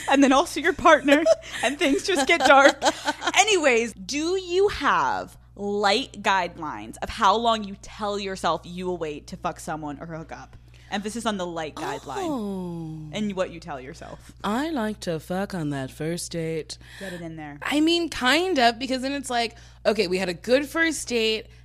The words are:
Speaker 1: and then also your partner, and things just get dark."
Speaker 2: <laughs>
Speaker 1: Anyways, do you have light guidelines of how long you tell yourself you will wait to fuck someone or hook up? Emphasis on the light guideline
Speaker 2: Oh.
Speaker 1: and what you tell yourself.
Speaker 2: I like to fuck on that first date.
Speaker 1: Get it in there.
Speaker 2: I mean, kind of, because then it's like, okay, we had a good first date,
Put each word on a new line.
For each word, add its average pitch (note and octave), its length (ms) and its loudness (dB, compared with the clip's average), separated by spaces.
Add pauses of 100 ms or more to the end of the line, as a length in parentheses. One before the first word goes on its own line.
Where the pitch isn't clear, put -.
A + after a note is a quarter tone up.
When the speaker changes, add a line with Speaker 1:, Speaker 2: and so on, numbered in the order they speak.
Speaker 1:
and C#4 140 6
then C4 100 6
also D#4+ 260 2
your D#4 140 2
partner, D4 500 6 (400)
and C4+ 140 -2
things E4 280 0
just D#4 220 2
get E4+ 180 4
dark." C#4 360 8 (280)
Speaker 2:
<laughs> - 280 -2
Speaker 1:
Anyways, D4 560 4
do D4 440 -4
you F#4 320 2
have C#3+ 680 0 (180)
light G3+ 680 -2
guidelines E3+ 800 -4
of - 60 -6
how G#3+ 260 4
long A3+ 280 0
you G3 180 -12
tell G3+ 360 -6
yourself F#3+ 460 -4
you F3+ 240 -8
will F3+ 100 -4
wait D#3 300 -8
to F3+ 100 -14
fuck F3 220 -8
someone D#3 420 -10
or E3 60 -12
hook D#3+ 240 -14
up? - 260 -18 (340)
Emphasis G#3+ 340 -6
on G#3+ 120 -2
the F3+ 80 -4
light E3 300 -8
guideline C#4+ 420 -8 (120)
Speaker 2:
Oh. F3+ 680 -6 (140)
Speaker 1:
and G#3 200 -4
what F#3 180 -2
you E3 80 -14
tell D#3 200 -10
yourself. - 520 -16 (120)
Speaker 2:
I B3 280 -2
like G#3+ 300 -4
to D#3+ 180 -4
fuck F#3+ 340 -4
on D#3 180 -4
that C3+ 180 -6
first D#3+ 420 -6
date. D#3+ 460 -6 (220)
Speaker 1:
Get F#3+ 140 -10
it F3 80 -10
in D#3+ 160 -10
there. D3 240 -12
Speaker 2:
I C#4+ 180 0
mean, E4+ 300 4
kind D4+ 500 2
of, A#3 180 4
because C4 240 -2
then C4+ 120 -2
it's C#4 160 -6
like, A#3 260 -2 (300)
okay, G3+ 220 2
we F#3 100 0
had F#3 120 -2
a F3+ 40 -2
good C4 340 2
first E4 400 0
date, A3 400 -2 (180)